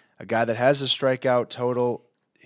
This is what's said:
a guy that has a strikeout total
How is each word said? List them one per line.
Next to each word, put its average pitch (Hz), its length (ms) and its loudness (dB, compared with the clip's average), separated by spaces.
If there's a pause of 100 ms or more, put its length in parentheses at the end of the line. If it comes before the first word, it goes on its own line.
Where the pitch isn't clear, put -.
(180)
a - 80 -16
guy 113 180 0
that 113 120 -2
has 135 260 4
a 131 40 -4
strikeout 127 640 0
total 123 540 -2 (440)